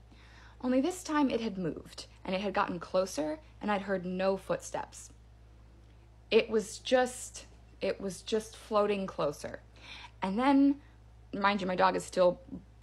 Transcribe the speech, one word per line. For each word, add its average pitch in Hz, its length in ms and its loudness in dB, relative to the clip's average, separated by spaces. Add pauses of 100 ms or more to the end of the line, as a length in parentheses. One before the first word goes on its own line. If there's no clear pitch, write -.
(640)
Only 254 180 2
this 349 220 -2
time 294 280 2
it 233 100 -2
had 220 160 -4
moved, - 500 -8 (180)
and 185 100 -4
it 185 60 -2
had 202 120 -2
gotten 190 260 -2
closer, 285 600 -2 (220)
and 208 100 -4
I'd 196 120 0
heard 190 220 -4
no 185 320 0
footsteps. - 720 -8 (1200)
It 220 200 4
was 214 280 -2
just, - 680 0 (340)
it - 200 -4
was 190 220 -8
just - 340 -4
floating 208 500 0
closer. - 540 -6 (600)
And 190 160 -2
then, 277 380 6 (560)
mind 202 280 0
you, 185 60 -2
my 185 100 0
dog 185 200 4
is 175 80 -2
still 180 360 2 (420)